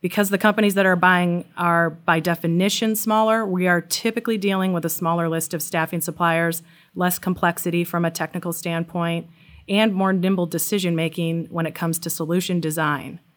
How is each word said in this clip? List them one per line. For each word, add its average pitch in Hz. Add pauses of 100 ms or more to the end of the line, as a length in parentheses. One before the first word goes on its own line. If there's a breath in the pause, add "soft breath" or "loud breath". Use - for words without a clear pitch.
Because 196
the 196
companies 208
that 196
are 185
buying 180 (120)
are, 170
by 165
definition, 175
smaller, 220
we 185
are 175
typically 226
dealing 190
with 170
a 165
smaller 170
list 165
of 156
staffing 160
suppliers, 165 (320 soft breath)
less 180
complexity 175
from 170
a 165
technical 165
standpoint, 170 (420 soft breath)
and 208
more 190
nimble 185
decision-making 165
when 165
it 156
comes 165
to -
solution 175
design. 156 (180)